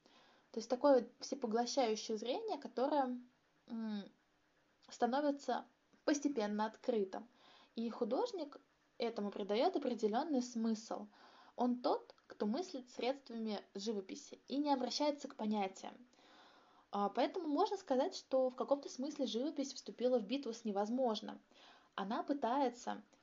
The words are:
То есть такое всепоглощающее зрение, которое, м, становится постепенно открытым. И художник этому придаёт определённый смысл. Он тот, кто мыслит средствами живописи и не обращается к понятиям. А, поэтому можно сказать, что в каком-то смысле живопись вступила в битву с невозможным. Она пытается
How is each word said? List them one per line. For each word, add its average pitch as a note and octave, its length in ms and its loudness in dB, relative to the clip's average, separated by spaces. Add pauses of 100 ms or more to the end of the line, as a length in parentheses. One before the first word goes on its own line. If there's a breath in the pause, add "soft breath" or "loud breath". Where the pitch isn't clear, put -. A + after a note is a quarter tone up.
(520 soft breath)
То - 80 -4
есть G#3+ 100 -6
такое B3+ 380 6 (120)
всепоглощающее A3+ 1000 0
зрение, E4 400 -2
которое, B3+ 600 0 (500)
м, A3 360 -6 (840)
становится C4+ 760 0 (400)
постепенно A3 600 2
открытым. G#3+ 600 -2 (480 loud breath)
И A#3 140 -4
художник D4 680 -2 (380)
этому A3 340 -2
придаёт G#3 440 2
определённый B3 680 2
смысл. A3 680 -4 (520 loud breath)
Он B3 160 2
тот, D#4 400 -2 (120)
кто - 180 -4
мыслит B3+ 460 -2
средствами A3+ 680 -2 (160)
живописи G3+ 720 -6
и B3+ 80 -4
не C#4+ 160 2
обращается C#4 560 0
к - 80 -16
понятиям. G#3 580 -2 (960 loud breath)
А, G3+ 200 0
поэтому D#4 400 0
можно F#4 260 2
сказать, D4 400 0
что C4 340 2
в B3+ 60 -6
каком-то C#4 320 0
смысле C#4+ 380 -4
живопись C#4 480 -2
вступила A#3+ 460 0
в G#3 40 0
битву A#3+ 300 -4
с - 100 -12
невозможным. G#3+ 760 0 (580 loud breath)
Она G#3 280 -2
пытается B3 800 0 (200)